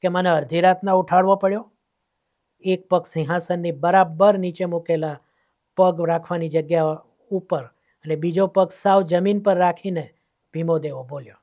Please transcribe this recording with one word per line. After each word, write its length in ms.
કે 60
મને 200
અડધી 320
રાતના 320
ઉઠાડવો 440
પડ્યો?" 360
એક 280
પગ 180
સિંહાસનની 680
બરાબર 680
નીચે 260
મૂકેલા 540
પગ 320
રાખવાની 400
જગ્યા 540
ઉપર 340
અને 420
બીજો 300
પગ 240
સાવ 320
જમીન 380
પર 160
રાખીને 580
ભીમો 260
દેવો 240
બોલ્યો. 400